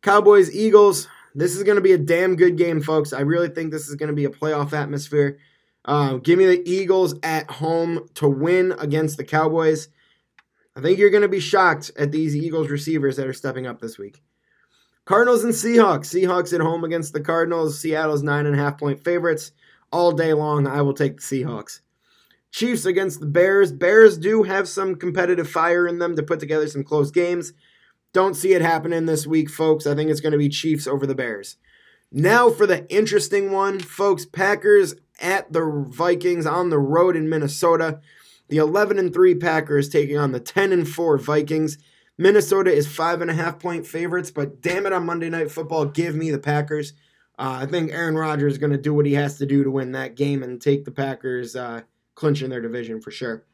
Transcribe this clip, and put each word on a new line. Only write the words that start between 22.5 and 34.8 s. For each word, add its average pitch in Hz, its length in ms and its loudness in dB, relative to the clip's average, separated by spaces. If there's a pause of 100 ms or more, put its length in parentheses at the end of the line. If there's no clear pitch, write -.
Chiefs 233 340 -4
against 180 360 -2
the 156 40 -10
Bears. 180 460 4
Bears 185 460 6
do 208 260 2
have 190 240 -2
some 190 280 -4
competitive 175 540 -2
fire 175 380 2
in 175 120 -4
them 170 180 -2
to 147 60 -4
put 156 180 -4
together 151 260 -2
some 147 160 -8
close 147 260 -2
games. 175 440 -2 (600)
Don't 185 220 2
see 185 180 2
it 175 80 4
happening 165 460 0
this 147 180 -2
week, 151 240 0
folks. 156 380 0
I 143 80 0
think 156 160 -2
it's 151 100 -2
gonna 151 160 0
be 147 100 2
Chiefs 151 380 -4
over 135 220 -4
the 135 80 -4
Bears. 113 420 -8 (540)
Now 220 400 4
for 208 160 2
the 170 220 0
interesting 196 640 0
one, 196 280 -2
folks. 190 440 -2
Packers 202 680 2 (260)